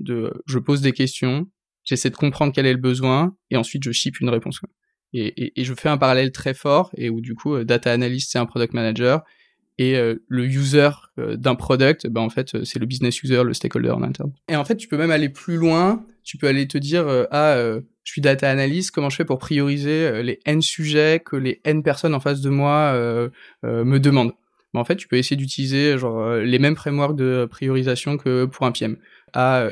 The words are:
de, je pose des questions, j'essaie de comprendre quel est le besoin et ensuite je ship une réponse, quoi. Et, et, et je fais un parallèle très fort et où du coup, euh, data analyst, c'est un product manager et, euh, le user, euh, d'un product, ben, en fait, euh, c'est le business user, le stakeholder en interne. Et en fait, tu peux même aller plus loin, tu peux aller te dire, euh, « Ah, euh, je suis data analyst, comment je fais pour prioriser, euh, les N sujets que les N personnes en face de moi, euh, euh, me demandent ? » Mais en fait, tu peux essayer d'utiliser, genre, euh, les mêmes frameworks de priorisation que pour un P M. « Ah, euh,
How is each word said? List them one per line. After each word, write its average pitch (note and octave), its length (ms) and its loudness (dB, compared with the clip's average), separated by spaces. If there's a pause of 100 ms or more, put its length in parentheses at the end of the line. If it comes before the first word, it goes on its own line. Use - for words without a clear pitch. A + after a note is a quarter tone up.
de, A#2 320 -6 (140)
je C3 120 -2
pose C#3+ 240 0
des C3+ 100 2
questions, C3+ 560 -2 (360)
j'essaie B2+ 260 -2
de - 60 -12
comprendre C#3+ 360 0
quel C#3 140 2
est B2+ 60 4
le B2+ 60 0
besoin C3 560 0 (160)
et C3 60 0
ensuite C3+ 280 -2
je A#2+ 80 -4
ship - 280 -4
une B2 80 0
réponse, A#2+ 320 -2
quoi. - 80 -16 (460)
Et, A2+ 120 -2
et, - 340 -6
et B2+ 40 0
je B2+ 100 -6
fais - 140 -2
un D3 100 0
parallèle C3 340 4
très - 200 -6
fort D3+ 440 2
et A#2+ 120 -4
où A2+ 120 -4
du A#2+ 140 -8
coup, D3 200 -4
euh, A#2 100 -2
data A#2+ 280 2
analyst, B2 400 -2
c'est B2 60 0
un A#2 80 0
product A#2 280 -4
manager A#2+ 480 2 (560)
et, B2+ 180 2
euh, A#2 200 2 (120)
le B2+ 160 0
user, C#3 460 4 (280)
euh, A2 180 -4
d'un B2 180 0
product, C3+ 520 2
ben, A2+ 140 -2
en A2+ 80 0
fait, C3+ 260 -6
euh, A2+ 100 -4
c'est - 140 -8
le A#2 80 -2
business B2+ 360 -2
user, B2+ 220 2
le A#2+ 100 -2
stakeholder - 360 -2
en A#2 120 0
interne. C#3 300 -4 (160)
Et D#3+ 80 -2
en C#3+ 80 0
fait, A3+ 120 0
tu - 120 -12
peux D3 100 -2
même E3 120 2
aller D3 200 2
plus E3+ 260 -6
loin, E3+ 480 2 (200)
tu - 120 -14
peux D3 100 -2
aller C3+ 220 2
te C#3+ 100 -2
dire, D3+ 300 0
euh, « B2+ 220 4
Ah, D3 240 4
euh, A#2 260 0 (240)
je - 80 -14
suis D3 80 -6
data C#3 300 4
analyst, C#3 400 0
comment C#3+ 200 -2
je C#3 60 -6
fais E3 80 0
pour C3+ 140 -2
prioriser, C#3+ 680 0
euh, A#2 160 -2
les A#2+ 220 -4
N D3+ 160 2
sujets D#3 640 2
que - 120 -6
les C3 280 -2
N D#3 180 0
personnes D3+ 320 0
en C#3 60 -2
face C#3+ 200 -2
de C3+ 100 -2
moi, C#3+ 440 2
euh, A#2+ 360 0 (340)
euh, A#2 200 0
me C3+ 140 4
demandent ? » C3+ 340 4 (420)
Mais B2 60 -2
en A#2 40 0
fait, F3+ 120 -2
tu - 120 -14
peux B2+ 80 0
essayer C3 200 0
d'utiliser, C#3 640 -2
genre, A#2 220 -4
euh, A2+ 220 -2
les B2 160 2
mêmes D3 180 4
frameworks C#3+ 400 -2
de B2+ 340 0
priorisation C3 640 -2
que B2+ 280 0
pour C3+ 220 -4
un A#2+ 60 0
P - 120 -4
M. « A2 120 -4 (360)
Ah, B2+ 300 2
euh, A2 100 -2